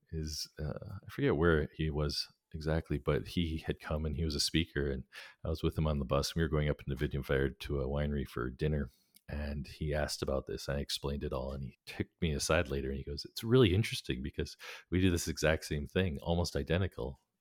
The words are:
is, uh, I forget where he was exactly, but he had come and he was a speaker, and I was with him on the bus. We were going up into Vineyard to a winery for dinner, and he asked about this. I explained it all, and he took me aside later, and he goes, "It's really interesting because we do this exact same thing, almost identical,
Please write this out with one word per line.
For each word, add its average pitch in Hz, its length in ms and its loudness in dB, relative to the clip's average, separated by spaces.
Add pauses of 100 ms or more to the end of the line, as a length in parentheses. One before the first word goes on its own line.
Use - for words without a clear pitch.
(120)
is, 78 360 -4 (160)
uh, 76 60 -4 (160)
I 101 240 -12
forget 135 260 2
where 80 400 6
he 80 140 0
was 73 380 0 (260)
exactly, 78 440 0
but 69 300 0
he 80 380 -2
had - 140 -4
come 78 260 -4
and 76 100 -2
he 82 100 0
was 76 100 -2
a 73 40 -2
speaker, 73 520 0
and 64 120 -4 (420)
I - 40 -2
was 82 140 -2
with 80 140 0
him 78 100 4
on 76 120 2
the 67 60 -2
bus. 69 300 0
We 82 60 2
were 78 80 4
going 73 200 2
up 73 160 -2
into 69 120 -2
Vineyard 69 640 0
to 71 200 -2
a 65 60 -2
winery 71 400 -2
for 62 220 -4
dinner, 71 400 0 (380)
and 73 400 -4
he 76 260 -4
asked 73 300 -2
about 69 240 -2
this. - 220 -8
I 69 80 -2
explained 71 460 -4
it 73 100 -4
all, 65 200 -4
and 67 120 -6
he - 200 -12
took - 220 -6 (140)
me 80 120 2
aside 78 360 2
later, 67 200 -2
and 69 80 -4
he 69 60 -6
goes, 73 220 -8
"It's - 180 -12
really 117 320 8
interesting - 480 0
because - 340 -6 (320)
we 90 120 4
do 95 100 6
this 85 160 2
exact 80 380 2
same 73 200 -2
thing, 92 380 2
almost 85 320 0
identical, 78 640 -2 (220)